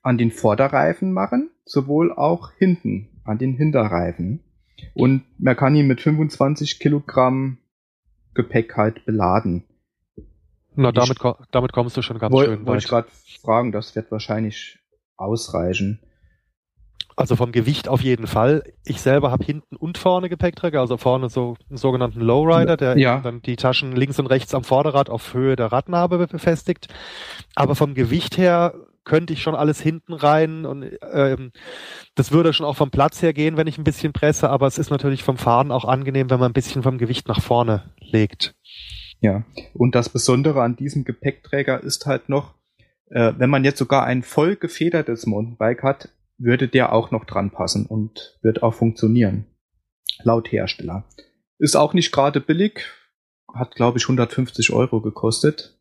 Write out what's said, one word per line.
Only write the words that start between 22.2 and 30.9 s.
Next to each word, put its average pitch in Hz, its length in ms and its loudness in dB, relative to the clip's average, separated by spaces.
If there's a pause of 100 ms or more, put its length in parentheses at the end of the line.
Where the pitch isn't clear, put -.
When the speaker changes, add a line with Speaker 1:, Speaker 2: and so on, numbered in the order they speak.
Speaker 2:
Lowrider, 160 560 4
der 127 200 2
Speaker 1:
Ja. 131 220 4
Speaker 2:
dann 120 220 -8
die 120 160 -6
Taschen 127 340 0
links 135 260 -2
und 135 100 -2
rechts 131 280 0
am 127 80 -2
Vorderrad 139 460 2
auf - 240 -10
Höhe 131 240 0
der 113 160 -2
Radnabe 175 440 0
be-, 175 100 0
befestigt. - 600 -4 (680)
Aber 139 220 0
vom 143 200 0
Gewicht 131 420 0
her 175 360 4 (300)
könnte 165 300 0
ich - 80 -6
schon 156 140 -2
alles 147 260 0
hinten 165 320 -4
rein 160 520 2
und, 135 200 -10 (280)